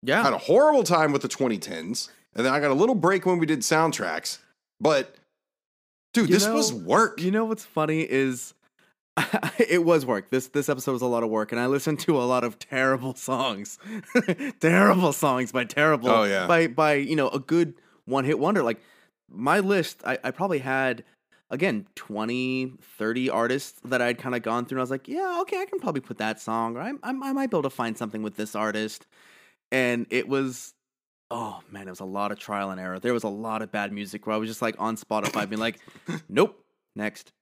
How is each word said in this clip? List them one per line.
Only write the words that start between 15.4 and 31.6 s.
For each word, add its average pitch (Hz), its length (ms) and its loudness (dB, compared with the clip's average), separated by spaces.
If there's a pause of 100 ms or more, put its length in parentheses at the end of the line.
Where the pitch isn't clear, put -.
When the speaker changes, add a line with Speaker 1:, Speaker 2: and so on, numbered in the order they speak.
Speaker 1:
by 123 120 0
terrible, 139 460 2
Speaker 2:
Oh, 110 160 6
yeah. 95 200 2
Speaker 1:
by, 165 220 4
by, 151 280 2
you 143 200 0
know, 139 140 2
a 143 100 -2
good 160 340 0 (320)
one-hit 135 320 0
wonder. 170 240 2
Like, 117 180 0 (500)
my 131 320 0
list, 190 440 0
I, 127 180 -4
I 127 60 -2
probably 170 300 -2
had, 131 440 -2 (460)
again, 135 460 -2
twenty, 127 760 -4 (280)
thirty 120 320 -2
artists 120 540 -2
that 123 160 0
I'd 120 180 0
kinda 123 200 -4
gone 117 260 -2
through, 131 120 -8
and 127 40 -2
I - 20 0
was 127 80 -4
like, 131 160 -8
"Yeah, 349 340 -4
okay, 381 180 -4
I 392 60 -4
can 381 140 -8
probably 160 220 -4
put - 180 -14
that 107 200 -4
song, 113 380 -4
or 135 40 -8
I, 220 100 -6 (120)
I, 240 60 -8
I 269 240 -6
might 269 160 -2
be 196 80 0
able 147 60 2
to 139 80 -2
find 113 260 -4
something 110 240 -8
with 107 140 -8
this 107 200 -8
artist." 107 520 -4 (640)
And 123 420 0
it 123 180 -2
was, 135 440 -4 (560)
oh, 107 300 -8 (100)